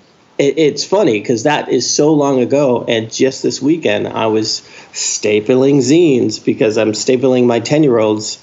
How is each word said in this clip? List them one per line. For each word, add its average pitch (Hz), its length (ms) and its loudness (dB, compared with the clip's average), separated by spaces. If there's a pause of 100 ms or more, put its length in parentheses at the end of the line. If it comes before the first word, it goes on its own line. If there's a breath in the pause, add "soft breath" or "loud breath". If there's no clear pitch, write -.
(380)
it, 139 200 0
it's 151 260 0
funny 156 380 0
'cause 110 220 -2
that 123 260 -2
is - 200 -2
so 151 240 2
long 139 280 0
ago, 123 460 0
and 113 260 -4
just - 300 -2
this 127 180 -4
weekend 127 460 -2
I 110 200 -4
was 110 340 -2 (300 loud breath)
stapling 127 840 0
zines 131 640 2
because 113 340 0
I'm 107 160 0
stapling 127 520 0
my 117 140 2
ten-year-old's, 117 840 0